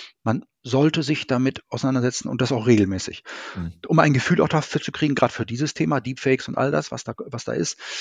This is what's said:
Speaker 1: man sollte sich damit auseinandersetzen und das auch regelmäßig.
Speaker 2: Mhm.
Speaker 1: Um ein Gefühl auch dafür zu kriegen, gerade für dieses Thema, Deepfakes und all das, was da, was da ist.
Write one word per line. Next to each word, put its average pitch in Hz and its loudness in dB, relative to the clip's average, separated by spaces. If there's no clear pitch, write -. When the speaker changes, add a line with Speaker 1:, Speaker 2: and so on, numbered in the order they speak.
Speaker 1:
man 113 0
sollte 147 2
sich 147 -4
damit 131 0
auseinandersetzen 127 -2
und 123 -4
das 127 0
auch 117 0
regelmäßig. 98 4
Speaker 2:
Mhm. 85 -6
Speaker 1:
Um 160 4
ein 151 6
Gefühl - 2
auch 160 2
dafür 151 -2
zu - -6
kriegen, 147 0
gerade - 2
für 113 -4
dieses 127 -4
Thema, 156 0
Deepfakes 131 0
und - -6
all 131 0
das, 151 -2
was - -8
da, 110 -6
was - -10
da - -4
ist. - -2